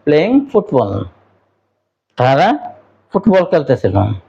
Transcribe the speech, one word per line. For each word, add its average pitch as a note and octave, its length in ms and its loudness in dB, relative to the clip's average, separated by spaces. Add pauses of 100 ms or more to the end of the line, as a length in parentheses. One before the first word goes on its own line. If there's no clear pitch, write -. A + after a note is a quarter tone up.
playing E3 340 2 (120)
football। C3 440 0 (1300)
তারা C3+ 300 2 (680)
ফুটবল F#3 320 2
খেলতেছিল। C3+ 500 -2 (340)